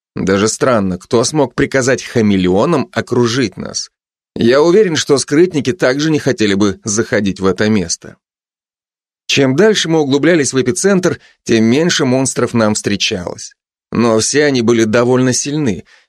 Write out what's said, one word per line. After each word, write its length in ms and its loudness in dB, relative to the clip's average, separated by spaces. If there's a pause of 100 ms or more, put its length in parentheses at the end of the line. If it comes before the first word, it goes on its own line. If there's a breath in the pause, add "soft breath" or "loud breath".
(160)
Даже 320 0
странно, 480 0
кто 280 -2
смог 300 -2
приказать 480 0
хамелеонам 920 0
окружить 680 -2
нас? 320 -10 (460)
Я 260 4
уверен, 340 4
что 220 0
скрытники 540 0
также 380 0
не 80 2
хотели 360 0
бы 280 0
заходить 580 -2
в 60 -2
это 220 0
место. 480 -4 (1120)
Чем 300 0
дальше 340 2
мы 100 2
углублялись 540 0
в 60 0
эпицентр, 600 0 (220 soft breath)
тем 220 2
меньше 420 0
монстров 480 -2
нам 200 0
встречалось. 800 -6 (380)
Но 260 2
все 260 0
они 180 0
были 220 2
довольно 480 2
сильны, 520 -4 (240 soft breath)